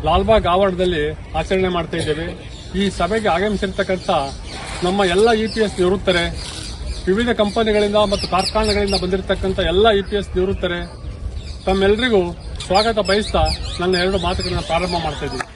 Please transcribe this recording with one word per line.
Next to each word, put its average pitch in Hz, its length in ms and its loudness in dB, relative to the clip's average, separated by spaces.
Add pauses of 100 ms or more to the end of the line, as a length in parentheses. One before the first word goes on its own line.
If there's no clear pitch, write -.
ಲಾಲ್ಬಾಗ್ 196 420 4
ಆವರಣದಲ್ಲಿ 180 640 2
ಆಚರಣೆ 185 560 -2
ಮಾಡ್ತಾ 170 280 -2
ಇದ್ದೇವೆ. 160 600 -4 (220)
ಈ 196 120 2
ಸಭೆಗೆ 202 380 0
ಆಗಮಿಸಿರ್ತಕ್ಕಂಥ 185 800 0 (760)
ನಮ್ಮ 196 200 2
ಎಲ್ಲ 190 260 6
ಇ 220 160 2
ಪಿ 214 140 -4
ಎಸ್ 196 200 0
ನಿವೃತ್ತರೆ, 180 440 2 (800)
ವಿವಿಧ 220 220 2
ಕಂಪನಿಗಳಿಂದ 208 680 2
ಮತ್ತು 202 340 0
ಕಾರ್ಖಾನೆಗಳಿಂದ 202 720 0
ಬಂದಿರತಕ್ಕಂಥ 190 560 -2
ಎಲ್ಲ 185 300 4
ಇ 202 140 4
ಪಿ 190 140 -4
ಎಸ್ 190 200 -4
ನಿವೃತ್ತರೆ, 185 500 -2 (800)
ತಮ್ಮೆಲ್ಲರಿಗೂ 196 680 2 (340)
ಸ್ವಾಗತ 214 320 2
ಬಯಸ್ತಾ 196 460 2 (360)
ನನ್ನ 180 140 2
ಎರಡು 185 240 0
ಮಾತುಗಳನ್ನ 175 420 -2
ಪ್ರಾರಂಭ 170 340 -2 (100)
ಮಾಡ್ತಾ 151 200 -4
ಇದ್ದೀನಿ. 127 180 -6 (140)